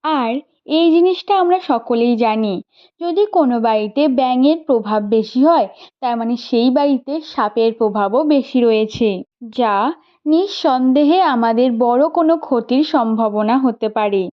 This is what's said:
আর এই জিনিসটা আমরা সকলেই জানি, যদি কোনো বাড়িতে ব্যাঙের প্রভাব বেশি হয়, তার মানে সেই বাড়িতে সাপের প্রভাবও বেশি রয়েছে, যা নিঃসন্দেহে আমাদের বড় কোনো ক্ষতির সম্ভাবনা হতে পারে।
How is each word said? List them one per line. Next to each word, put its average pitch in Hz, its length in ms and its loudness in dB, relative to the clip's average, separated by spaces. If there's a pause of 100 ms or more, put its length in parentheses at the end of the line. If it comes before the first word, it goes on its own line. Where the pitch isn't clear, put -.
আর 262 320 -2 (300)
এই 330 260 2
জিনিসটা 359 500 2
আমরা 359 200 2
সকলেই 240 560 0
জানি, 214 460 -2 (380)
যদি 349 260 0
কোনো 277 340 0
বাড়িতে 220 480 0
ব্যাঙের 262 580 2
প্রভাব 214 360 0
বেশি 220 420 0
হয়, 294 240 2 (320)
তার 240 160 -4
মানে 233 200 -4
সেই 240 340 0
বাড়িতে 285 500 -2
সাপের 226 540 -2
প্রভাবও 214 500 -2
বেশি 277 360 0
রয়েছে, 220 640 0 (220)
যা 220 480 -2 (340)
নিঃসন্দেহে 302 920 2
আমাদের 240 520 0
বড় 240 360 2
কোনো 330 300 0
ক্ষতির 254 460 -2
সম্ভাবনা 220 760 0
হতে 226 300 -2
পারে। 202 480 -2